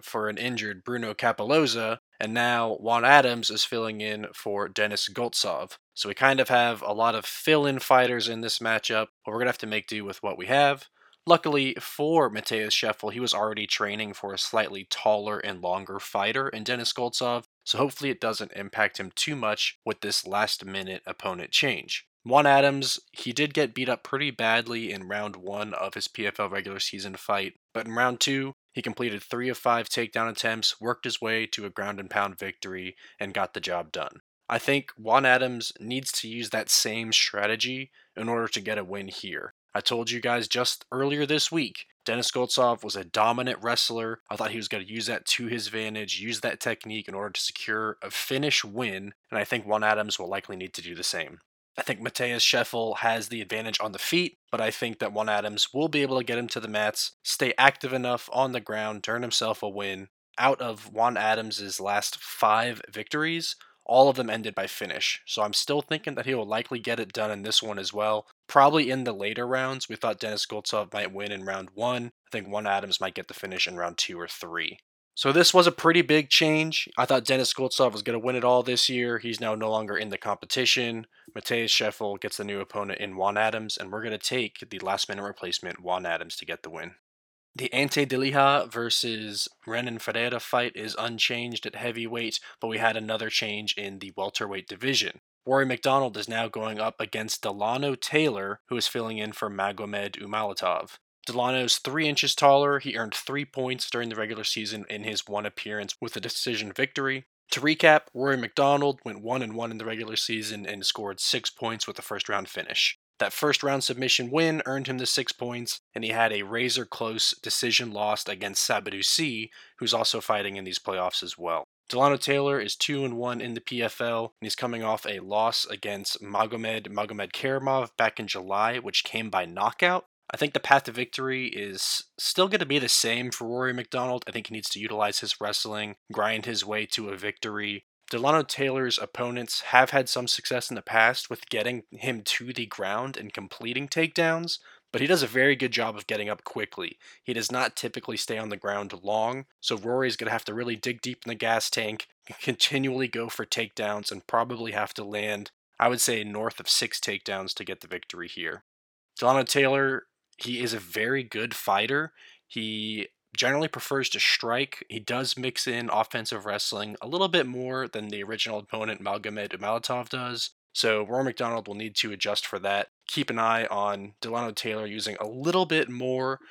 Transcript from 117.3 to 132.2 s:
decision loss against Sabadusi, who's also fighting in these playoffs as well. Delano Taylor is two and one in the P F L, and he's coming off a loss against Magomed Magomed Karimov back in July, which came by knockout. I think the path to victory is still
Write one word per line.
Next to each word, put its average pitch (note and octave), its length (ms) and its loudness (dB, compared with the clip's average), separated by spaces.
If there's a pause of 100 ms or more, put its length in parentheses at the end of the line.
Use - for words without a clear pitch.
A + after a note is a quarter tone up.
decision A#2+ 480 0
loss G#2 340 0
against G2 400 -2
Sabadusi, A2 840 0 (280)
who's A#2 160 0
also A2+ 280 2
fighting G2+ 340 0
in G2 80 -8
these F#2 160 -6
playoffs F#2 420 -2
as F2 160 -10
well. E2 280 -2 (240)
Delano C#3 260 4
Taylor C#3 460 0
is G#2 160 -4
two C#3+ 260 0
and A#2+ 140 -4
one A#2+ 240 -4
in A#2+ 140 -8
the A#2 60 -10
P A#2+ 220 -4
F A2 160 -4
L, A#2 400 -2
and A2 60 -10
he's G#2 100 -4
coming A#2 280 -4
off A2 220 -2
a G2+ 140 -6
loss G#2 460 2
against G2+ 560 -6
Magomed A2 640 -2
Magomed G#2 460 -6
Karimov C3+ 640 0
back A2+ 220 2
in A2 80 -8
July, G2+ 500 0
which - 260 -2
came A2+ 260 -4
by F#2 140 0
knockout. G#2+ 640 0 (260)
I - 60 -8
think D3 160 0
the C#3+ 60 4
path C#3 240 6
to - 80 -10
victory B2+ 560 -4
is G2+ 560 -4 (160)
still - 280 4